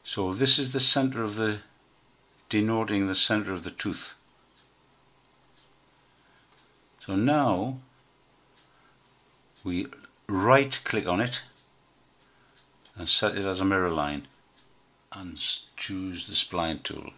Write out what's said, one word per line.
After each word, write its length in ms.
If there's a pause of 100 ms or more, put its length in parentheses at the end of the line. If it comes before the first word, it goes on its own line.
So 320
this 240
is 160
the 60
centre 420
of 140
the, 240 (880)
denoting 560
the 80
centre 400
of 100
the 60
tooth. 480 (2750)
So 160
now 640 (1900)
we 220 (420)
right 560
click 240
on 140
it 220 (1500)
and 100
set 300
it 80
as 160
a 40
mirror 260
line 320 (920)
and 180
s-, 440
choose 480
the 80
spline 480
tool. 360